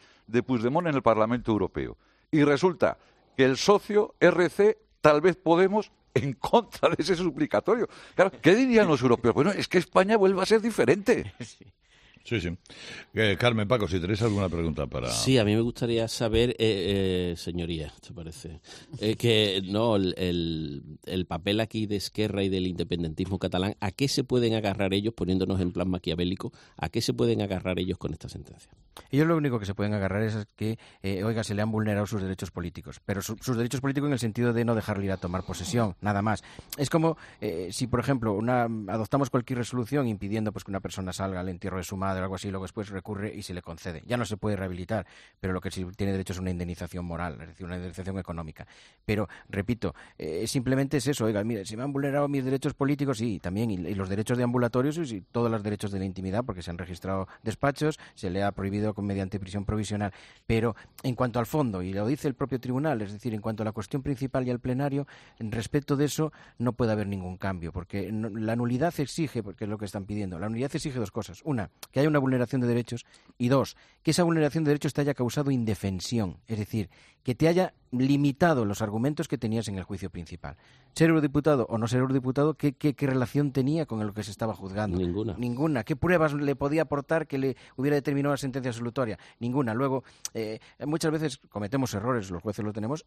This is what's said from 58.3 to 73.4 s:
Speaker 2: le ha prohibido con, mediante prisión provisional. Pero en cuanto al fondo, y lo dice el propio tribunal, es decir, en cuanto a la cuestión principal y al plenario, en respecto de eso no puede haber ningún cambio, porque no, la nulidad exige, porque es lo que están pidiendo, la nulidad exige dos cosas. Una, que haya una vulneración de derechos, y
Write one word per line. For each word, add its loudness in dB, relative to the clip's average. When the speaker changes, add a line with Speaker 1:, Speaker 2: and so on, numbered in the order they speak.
Speaker 2:
le -2
ha 2
prohibido -2
con, -4
mediante -4
prisión -6
provisional. -2
Pero 0
en -2
cuanto -2
al 0
fondo, -2
y -4
lo -2
dice -2
el -2
propio -4
tribunal, -2
es -6
decir, -6
en -4
cuanto -4
a -2
la 0
cuestión -6
principal -2
y -2
al -2
plenario, -2
en -6
respecto 0
de 4
eso -2
no 0
puede 0
haber 0
ningún -6
cambio, -6
porque -6
no, -4
la -2
nulidad 0
exige, -4
porque -10
es -6
lo -4
que -6
están -6
pidiendo, -6
la -4
nulidad -4
exige -4
dos -4
cosas. -8
Una, -2
que 0
haya 4
una 4
vulneración 2
de 2
derechos, -2
y 0